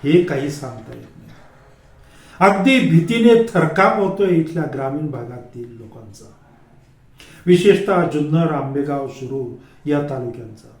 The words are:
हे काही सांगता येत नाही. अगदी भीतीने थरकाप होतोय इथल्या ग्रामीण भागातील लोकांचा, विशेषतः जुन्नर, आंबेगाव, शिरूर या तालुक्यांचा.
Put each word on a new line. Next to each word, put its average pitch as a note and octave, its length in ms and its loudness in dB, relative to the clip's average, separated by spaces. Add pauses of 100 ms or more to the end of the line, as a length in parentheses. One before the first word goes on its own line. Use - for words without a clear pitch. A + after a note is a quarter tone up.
हे E3+ 200 4
काही C#3+ 280 -4
सांगता A#2 440 -14
येत - 220 -20
नाही. - 140 -20 (1080)
अगदी G3+ 400 4 (100)
भीतीने A3+ 440 4 (200)
थरकाप F#3+ 440 2
होतोय F#3+ 320 0
इथल्या E3 340 0 (100)
ग्रामीण C#3 340 -6
भागातील A#2+ 680 -14
लोकांचा, G#2+ 480 -20 (1200)
विशेषतः F3+ 680 4
जुन्नर, D#3 400 0
आंबेगाव, C#3 560 -6
शिरूर B2+ 800 -12
या D3 100 0 (100)
तालुक्यांचा. A#2+ 600 -12 (120)